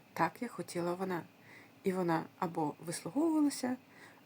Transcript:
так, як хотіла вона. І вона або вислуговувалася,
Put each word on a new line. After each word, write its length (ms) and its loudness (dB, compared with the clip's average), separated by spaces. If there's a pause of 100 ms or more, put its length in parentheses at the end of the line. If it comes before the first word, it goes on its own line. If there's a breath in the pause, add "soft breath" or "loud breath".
(140)
так, 180 2 (100)
як 100 -6
хотіла 420 -4
вона. 280 -2 (640 loud breath)
І 40 4
вона 320 2 (160)
або 340 0 (120)
вислуговувалася, 920 2 (480 loud breath)